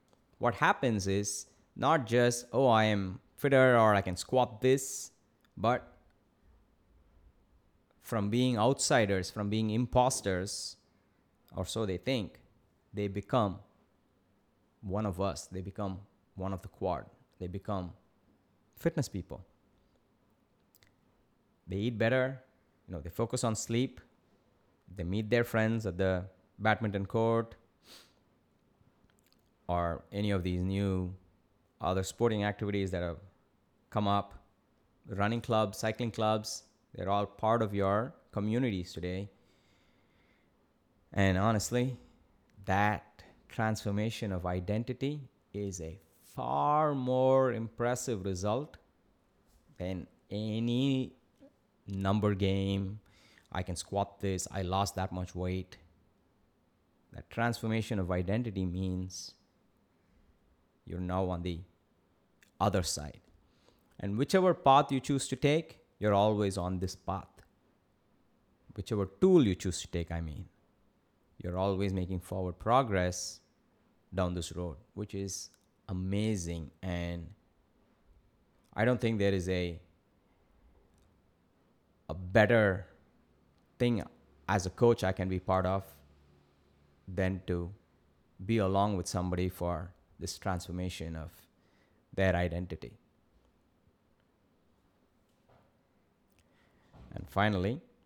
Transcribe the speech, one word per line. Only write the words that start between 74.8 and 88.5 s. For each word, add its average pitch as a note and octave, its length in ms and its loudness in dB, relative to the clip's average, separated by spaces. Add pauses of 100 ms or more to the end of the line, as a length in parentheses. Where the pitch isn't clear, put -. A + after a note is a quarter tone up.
which G#2 200 -10
is G2 360 -8 (400)
amazing. F#2 800 -2 (100)
And F2 520 -6 (1400)
I A2 120 0
don't B2 160 2
think A2+ 180 2
there G2 140 4
is F#2 160 0
a, F2 300 0 (2250)
a - 40 -6
better G2 720 4 (920)
thing A#2+ 260 2 (440)
as F#2+ 180 2
a F#2 40 -4
coach A#2+ 340 4
I F#2+ 80 2
can F#2 180 -2
be F#2 100 -2
part F#2 260 2
of F#2+ 180 0 (1200)
than F#2 400 0
to F2 240 -2 (760)
be A2+ 120 2